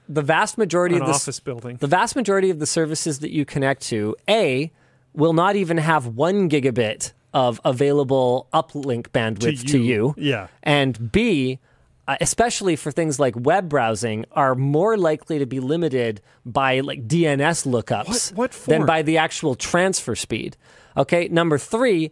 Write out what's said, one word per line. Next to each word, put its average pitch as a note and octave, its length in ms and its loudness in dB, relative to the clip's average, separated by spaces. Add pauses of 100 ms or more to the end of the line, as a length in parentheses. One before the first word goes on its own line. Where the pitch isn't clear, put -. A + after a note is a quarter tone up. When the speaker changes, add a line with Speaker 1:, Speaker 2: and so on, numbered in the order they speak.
Speaker 1:
the D3 120 -2
vast D#3+ 380 0
majority F3 380 2
Speaker 2:
an F3 60 2
Speaker 1:
of - 40 -2
the - 80 2
s-, C#3+ 80 0
Speaker 2:
office - 160 -8
building. B2 380 -10
Speaker 1:
the C#3+ 100 -4
vast G3 300 2
majority G3 340 2
of E3 80 -2
the D3 80 -4
services D3+ 540 -2
that D3 100 -6
you D3+ 140 0
connect C3+ 400 -2
to, G#2+ 320 -2 (120)
A, E3 440 0 (420)
will D#3+ 180 2
not F3 220 4
even E3+ 240 0
have D3+ 300 0
one E3 420 0
gigabit B2 640 0 (200)
of B2 320 0
available C3+ 880 2
uplink C#3 580 -2
bandwidth A#2 500 -2
to B2 80 -8
Speaker 2:
To C#3+ 100 4
you. A#2+ 60 2
Speaker 1:
you. A#2+ 340 2
Speaker 2:
Yeah. A#2+ 300 -4 (160)
Speaker 1:
And C3+ 480 0
B, D3 480 2 (480)
uh, C3+ 120 -2
especially G3 560 0
for D3 140 -6
things D#3 300 -2
like B2+ 160 2
web D#3+ 320 0
browsing, A2+ 640 -2
are C3+ 220 2
more D3 420 2
likely D#3+ 420 0
to C#3 80 -2
be C3 140 -6
limited B2+ 600 -2 (240)
by, C3 360 0
like, C#3 260 -6
D D#3+ 200 2
N C#3 140 2
S D#3+ 240 0
lookups B2 680 -2
Speaker 2:
What, F3 40 -12
what B3 140 -2 (140)
Speaker 1:
than D#3 160 4
Speaker 2:
for? D3+ 40 0
Speaker 1:
by D#3+ 160 2
the D#3+ 160 2
actual D#3 360 0
transfer F3 640 -2
speed. - 400 -6 (400)
Okay, E3+ 320 2
number E3 300 2
three, G3+ 540 0